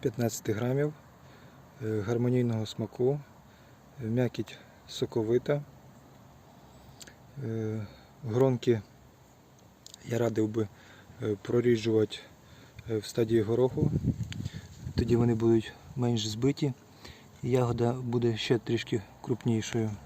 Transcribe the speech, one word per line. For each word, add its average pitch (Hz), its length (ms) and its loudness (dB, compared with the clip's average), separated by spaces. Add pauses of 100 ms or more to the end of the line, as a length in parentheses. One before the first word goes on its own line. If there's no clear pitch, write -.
п'ятнадцяти 117 520 -2
грамів, 131 400 0 (880)
е, 110 180 -2
гармонійного 117 680 0
смаку, 123 540 -2 (800)
е, 120 40 -8
м'якіть 113 540 -2 (300)
соковита. 127 720 0 (1800)
Е, 110 420 -4 (380)
гронки 120 580 4 (1200)
я 117 140 -4
радив 110 300 2
би, 107 200 -2 (540)
е, 107 200 -2
проріджувати, 113 760 2 (760)
е, 110 80 -2
в 101 60 -6
стадії 113 380 2
гороху, 120 480 2 (1040)
тоді 117 220 2
вони 120 180 4
будуть 113 380 2 (240)
менш 120 300 0
збиті, 131 460 0 (680)
і 127 80 -4
ягода 120 420 2
буде 120 440 0
ще 117 220 2
трішки 113 440 -2 (200)
крупнішою. 113 680 -2 (160)